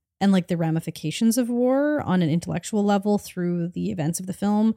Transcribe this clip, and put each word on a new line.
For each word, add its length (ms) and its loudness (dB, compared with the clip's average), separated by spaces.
and, 120 4
like, 160 2
the 100 -2
ramifications 800 0
of 120 0
war 520 2
on 200 2
an 80 2
intellectual 540 -2
level 340 2
through 520 -4
the 220 -4
events 280 -2
of 80 -10
the 60 -6
film. 440 0